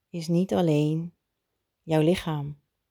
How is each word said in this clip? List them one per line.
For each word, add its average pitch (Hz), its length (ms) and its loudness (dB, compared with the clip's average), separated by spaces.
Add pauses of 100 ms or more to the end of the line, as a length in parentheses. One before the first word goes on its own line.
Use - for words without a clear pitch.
is 165 180 -10
niet 175 260 0
alleen 160 600 0 (720)
jouw 160 180 2
lichaam. 156 600 -2 (280)